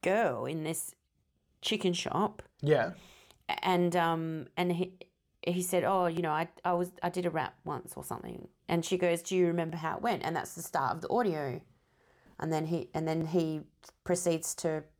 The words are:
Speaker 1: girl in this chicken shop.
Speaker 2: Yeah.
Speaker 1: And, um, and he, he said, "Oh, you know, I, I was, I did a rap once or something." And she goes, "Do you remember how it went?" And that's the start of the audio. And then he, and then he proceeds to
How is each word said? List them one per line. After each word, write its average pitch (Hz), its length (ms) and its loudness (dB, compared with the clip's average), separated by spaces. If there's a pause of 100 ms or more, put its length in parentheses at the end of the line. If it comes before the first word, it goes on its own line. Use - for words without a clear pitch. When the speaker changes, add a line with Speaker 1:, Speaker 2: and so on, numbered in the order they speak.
Speaker 1:
girl 175 440 2
in 156 180 -4
this 160 320 -6 (640)
chicken 208 320 0
shop. - 480 -2 (200)
Speaker 2:
Yeah. 143 300 4 (720)
Speaker 1:
And, 175 320 4
um, 165 520 0 (100)
and 175 140 2
he, 175 220 -2 (480)
he 180 200 0
said, 180 220 2
"Oh, 185 240 4
you 170 140 0
know, 160 100 0
I, 156 160 0 (180)
I 180 80 4
was, 175 180 0 (120)
I 175 60 0
did 175 160 -4
a 175 40 2
rap - 340 -4
once - 320 -8
or - 80 -12
something." - 440 -10 (200)
And 170 160 2
she 185 140 0
goes, 175 240 2
"Do 185 140 -2
you 180 120 6
remember 170 300 0
how 160 180 -2
it - 60 -8
went?" 226 220 0
And 165 120 -2
that's - 200 -4
the 170 60 -10
start 139 340 0
of 160 60 -10
the - 80 -8
audio. 160 520 0 (760)
And 160 120 -2
then 156 140 0
he, 165 280 -2
and 160 140 -2
then 160 200 0
he 160 340 0 (420)
proceeds 170 520 0
to 156 280 -2 (160)